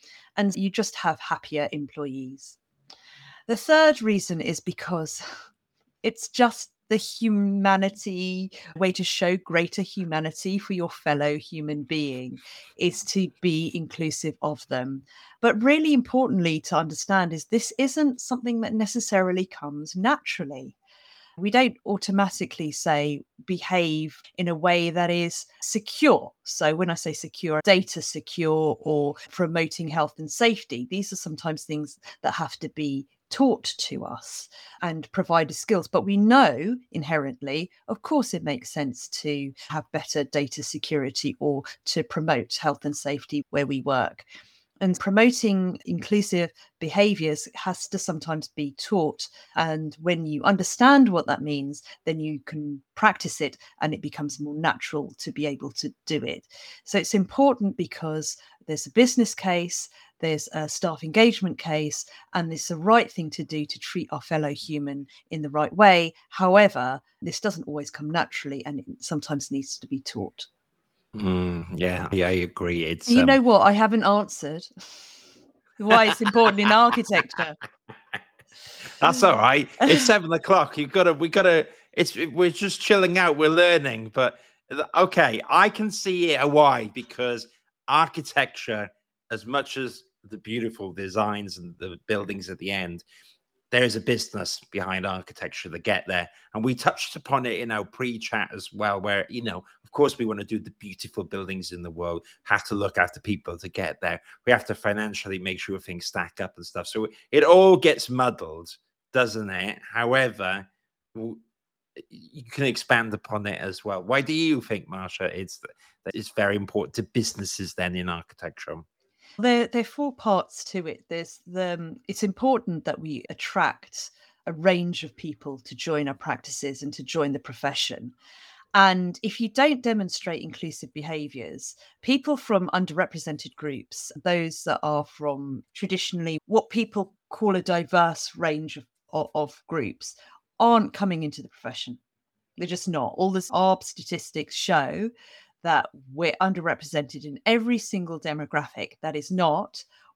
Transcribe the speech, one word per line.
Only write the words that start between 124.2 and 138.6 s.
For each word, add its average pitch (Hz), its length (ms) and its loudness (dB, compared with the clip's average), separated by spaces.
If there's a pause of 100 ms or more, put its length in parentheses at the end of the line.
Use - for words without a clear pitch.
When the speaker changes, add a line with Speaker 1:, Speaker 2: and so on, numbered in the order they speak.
Speaker 1:
a 170 60 -6
range 175 500 2
of 151 120 -14
people 143 440 -12
to - 160 -18
join 147 320 -2
our 135 60 -6
practices - 680 -10
and 294 120 -8
to 151 100 -14
join 143 280 -2
the 139 80 -4
profession. - 760 -6 (600)
And 185 500 4
if 208 160 -6
you 220 100 -2
don't 269 320 4
demonstrate 196 640 -4
inclusive - 500 -12
behaviours, 147 800 -10 (260)
people 269 360 2
from 190 360 0
underrepresented 165 800 -4
groups, - 560 -10 (120)
those 170 420 0
that 156 180 -2
are 151 220 0
from 139 580 -8 (100)
traditionally 170 720 -4
what 220 240 -4
people 214 440 -4 (160)
call - 260 0
a 180 60 0
diverse 170 760 0
range 156 420 -4